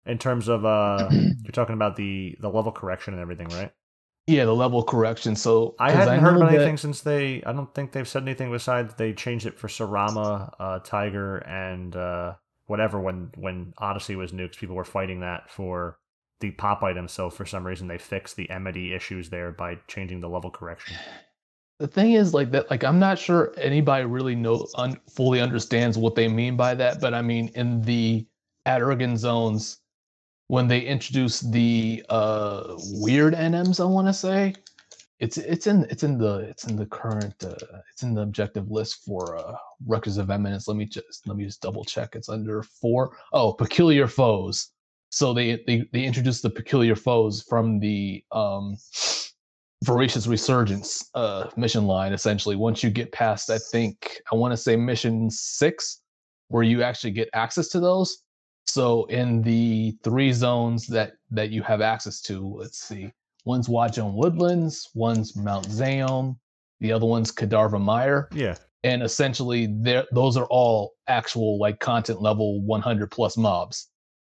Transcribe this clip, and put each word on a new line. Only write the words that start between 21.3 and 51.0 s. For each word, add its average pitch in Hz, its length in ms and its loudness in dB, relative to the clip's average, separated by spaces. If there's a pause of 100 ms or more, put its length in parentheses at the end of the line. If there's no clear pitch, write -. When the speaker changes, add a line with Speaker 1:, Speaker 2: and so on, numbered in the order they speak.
Speaker 2:
The 147 80 -4
thing 214 240 4
is, 208 200 6
like, 139 200 2
that, 135 180 0
like, 127 140 0
I'm 156 160 6
not 190 180 4
sure 170 400 2
anybody 139 480 2
really 123 300 -2
know, 117 300 0 (100)
un-, 127 220 -4 (120)
fully 127 300 4
understands 120 580 2
what 113 160 2
they 113 140 4
mean 120 280 0
by 123 200 2
that, 123 240 0
but 123 120 0
I 117 80 -2
mean, 117 360 0
in 120 260 0
the 113 440 2 (400)
Adergan 127 520 0
zones, 113 600 -2 (680)
when 127 220 2
they 123 120 4
introduced 127 720 -2
the, 113 560 2
uh, 107 680 -2 (260)
weird 147 320 6
N 165 180 0
Ms, 180 280 2
I 180 40 2
wanna 190 300 4
say, 190 400 0 (640)
it's, 117 200 -4
it's 165 300 -2
in, 202 160 6
it's - 180 -4
in 147 160 0
the, 104 200 2
it's - 280 -12
in 113 80 -4
the 107 120 -4
current, 104 580 -6
uh, 87 100 -10 (380)
it's - 100 -12
in 123 100 -2
the 107 100 0
objective 104 500 -4
list 110 320 -6
for, 90 320 -6
uh, 80 180 -10 (320)
Records 110 320 -2
of 98 120 -2
Eminence. 98 360 -4
Let 104 100 -4
me 107 80 -4
just, - 440 -14
let 101 80 -6
me 101 80 -6
just 101 180 -12
double 104 220 -8
check. - 320 -8
It's 113 120 -14
under 107 360 -6
four. 123 520 -2 (160)
Oh, 117 200 4
peculiar 143 560 6
foes. 104 600 2 (420)
So 131 220 2
they, 120 340 0
they, 120 260 2
they 127 120 0
introduced 127 380 0
the 117 80 0
peculiar 113 460 2
foes 113 520 2
from 113 300 2
the, 101 540 -2
um, 101 440 -4 (1080)
Voracious 123 440 2
Resurgence, 110 840 0